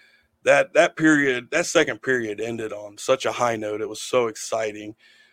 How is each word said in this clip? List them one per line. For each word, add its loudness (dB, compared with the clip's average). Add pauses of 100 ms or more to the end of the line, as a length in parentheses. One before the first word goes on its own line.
(440)
That, 2
that 4
period, 2
that 0
second 0
period -2
ended -6
on -12
such 0
a -2
high 0
note. -6
It -4
was -12
so 0
exciting. -6 (380)